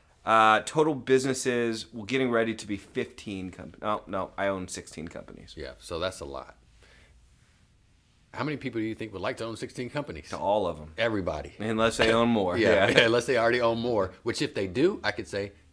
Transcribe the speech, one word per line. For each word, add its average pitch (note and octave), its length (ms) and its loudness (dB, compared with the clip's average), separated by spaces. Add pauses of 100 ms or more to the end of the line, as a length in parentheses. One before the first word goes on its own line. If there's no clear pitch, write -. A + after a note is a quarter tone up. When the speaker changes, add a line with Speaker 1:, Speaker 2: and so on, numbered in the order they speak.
(240)
Speaker 1:
Uh, A2 420 6
total D#3 300 2
businesses, B2 960 2
well, A2+ 120 -10
getting B2 280 0
ready A2+ 200 2
to G#2+ 140 -10
be G2+ 100 -4
fifteen - 760 -8
comp-, - 280 -16
no, G#2+ 280 -2
no, F#2+ 280 -4
I G2 120 0
own F#2+ 180 -4
sixteen - 400 -12
companies. - 500 -16
Speaker 2:
Yeah, C2 220 -10
so E2 220 -8
that's F2+ 180 -4
a D2+ 60 -12
lot. C2+ 320 -12 (1800)
How A#2+ 100 -6
many D3 140 -4
people A#2 220 -6
do A2 60 -2
you A2 80 -4
think G#2+ 180 -10
would F#2 100 -10
like A#2 160 -4
to A2+ 60 -6
own A2+ 120 -8
sixteen A#2+ 320 -8
companies? A2+ 420 -8
Speaker 1:
To F2 80 -6
all G2 280 2
of D#2+ 120 -4
'em. D2+ 200 -14
Speaker 2:
Everybody. F2 600 -2
Speaker 1:
Unless A2+ 380 2
they A2 160 4
own A#2 160 4
more. G2+ 300 2
Speaker 2:
<laughs> - 0 -
Yeah, G2+ 280 6
Speaker 1:
Yeah. - 120 4
Speaker 2:
yeah, B2 80 8
unless A#2 200 2
they B2+ 120 2
already A#2 220 4
own A#2 180 2
more, A2+ 320 0 (140)
which A#2 180 -2
if - 120 -4
they G2+ 120 -2
do, E3 360 2
I G#2 100 0
could G#2 160 -8
say G2+ 240 -6 (200)